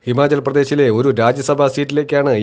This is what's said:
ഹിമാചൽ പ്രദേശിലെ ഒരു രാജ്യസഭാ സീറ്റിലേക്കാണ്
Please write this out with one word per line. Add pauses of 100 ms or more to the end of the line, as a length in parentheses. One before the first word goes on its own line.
ഹിമാചൽ
പ്രദേശിലെ
ഒരു (100)
രാജ്യസഭാ
സീറ്റിലേക്കാണ് (120)